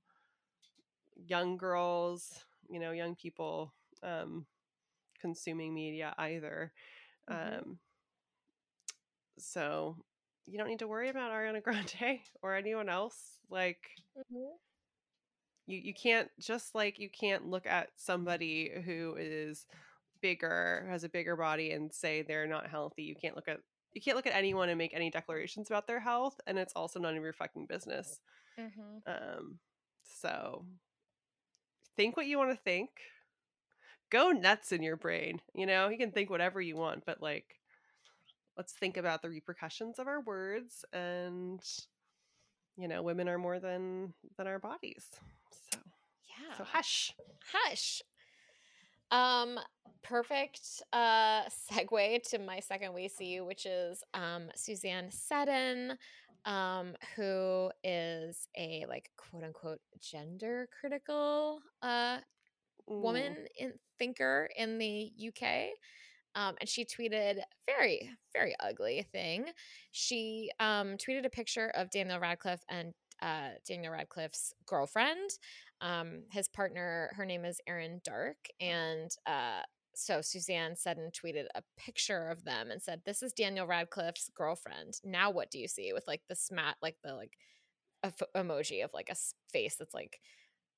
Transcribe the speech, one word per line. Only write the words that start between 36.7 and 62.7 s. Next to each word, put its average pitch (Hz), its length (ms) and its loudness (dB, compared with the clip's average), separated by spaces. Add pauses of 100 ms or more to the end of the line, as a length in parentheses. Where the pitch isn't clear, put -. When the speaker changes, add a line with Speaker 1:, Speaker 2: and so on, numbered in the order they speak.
Speaker 1:
want, 160 280 -2
but, - 160 -4
like, - 380 -6 (960)
let's 180 160 -8
think 190 240 0
about 170 240 2
the 170 80 -4
repercussions 175 720 -6
of 262 80 -4
our 285 140 -2
words, 214 720 -6
and, 180 640 -4 (1200)
you 180 100 -2
know, 170 160 -2
women 175 240 0
are 175 100 2
more 180 220 0
than, 185 540 -4 (240)
than 190 100 -4
our 190 120 -4
bodies. - 460 -10 (460)
So, - 280 -6 (800)
so 196 60 -8
Speaker 2:
Yeah. - 20 -10
Speaker 1:
hush. - 480 2 (380)
Speaker 2:
Hush. - 500 2 (1080)
Um, 247 480 6 (420)
perfect, 269 800 0 (120)
uh, 220 520 8
<laughs> - 240 -8
segue 214 600 4
to 226 100 0
my 190 200 -6
second 196 340 -4
"We 185 140 -4
See 185 260 -8
You," 180 120 -4
which 185 200 -6
is, 180 380 -2 (100)
um, 170 420 -4
Suzanne 185 560 -4
Seddon, 262 840 2 (480)
um, 185 500 0 (200)
who 190 560 2 (120)
is 165 640 -2 (100)
a, 160 300 -4
like, - 300 -8
quote 170 260 -12
unquote, 160 380 -8 (180)
"gender 196 680 -6 (120)
critical," 294 800 0 (220)
uh, 240 380 2 (680)